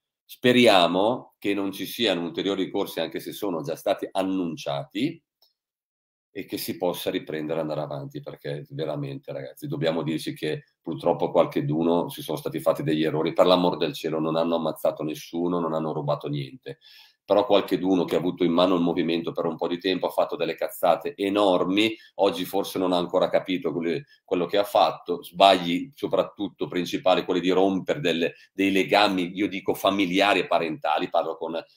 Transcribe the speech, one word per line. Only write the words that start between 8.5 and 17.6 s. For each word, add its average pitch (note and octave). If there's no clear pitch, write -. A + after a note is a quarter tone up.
veramente, C#2+
ragazzi, C2+
dobbiamo D#2+
dirci D2+
che D2+
purtroppo E2
qualcheduno, D#2+
ci -
sono D2+
stati D#2+
fatti D#2
degli D#2
errori, D#2
per F2+
l'amor F2
del D#2
cielo, D#2+
non D#2+
hanno E2+
ammazzato D#2+
nessuno, E2+
non E2
hanno D#2+
rubato D2
niente. C#2
Però G2+
qualcheduno F#2